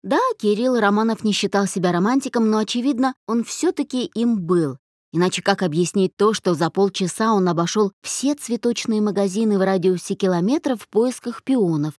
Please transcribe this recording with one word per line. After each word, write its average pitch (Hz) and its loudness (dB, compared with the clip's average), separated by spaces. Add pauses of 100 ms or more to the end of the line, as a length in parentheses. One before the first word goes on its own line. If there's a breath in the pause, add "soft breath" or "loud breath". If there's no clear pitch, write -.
Да, 254 2 (180)
Кирилл 226 2
Романов 214 2
не 214 2
считал 196 0
себя 180 0
романтиком, 226 0
но, 214 2
очевидно, 247 -2 (140)
он 226 -2
все-таки 285 -4 (100)
им 226 0
был. 160 0 (360)
Иначе 175 0
как 196 0
объяснить 180 0
то, 208 2
что 185 -2
за 165 0
полчаса 196 0
он 185 2
обошел 175 0 (100)
все - -4
цветочные 233 -2
магазины 202 0
в 185 2
радиусе 190 0
километра 202 0
в - -14
поисках 233 -2
пионов? 165 0